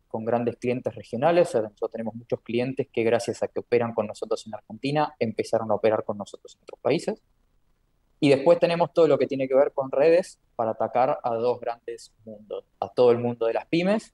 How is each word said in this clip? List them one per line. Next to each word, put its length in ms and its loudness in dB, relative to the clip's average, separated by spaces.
con 180 -8
grandes 320 -2
clientes 360 -4
regionales. 540 0
O 60 -10
sea, 80 2
nosotros 280 -6
tenemos 240 -8
muchos 280 -8
clientes 520 -4
que 80 0
gracias 400 0
a 60 -2
que 140 -8
operan 340 0
con 100 0
nosotros 400 -6
en 80 -14
Argentina, 640 -4
empezaron 540 -2
a 20 0
operar 300 0
con 160 -8
nosotros 340 -16
en 80 -20
otros 180 -20
países. 440 -2
Y 100 4
después 300 4
tenemos 340 0
todo 140 6
lo 100 4
que 80 0
tiene 220 -2
que 80 0
ver 180 4
con 180 -4
redes 480 2
para 160 -2
atacar 520 0
a 100 -2
dos 260 0
grandes 540 -12
mundos, 380 -14
a 100 -4
todo 200 4
el 80 6
mundo 300 -2
de 60 0
las 120 -4
pymes, 480 -2